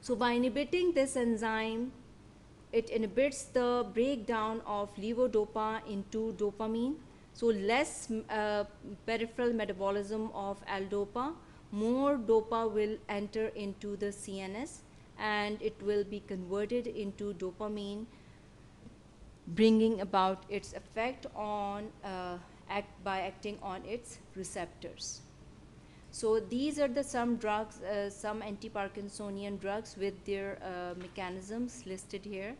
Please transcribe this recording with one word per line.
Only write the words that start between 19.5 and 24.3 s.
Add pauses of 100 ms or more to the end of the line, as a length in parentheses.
about
its
effect (100)
on, (140)
uh, (320)
act, (160)
by
acting
on
its (160)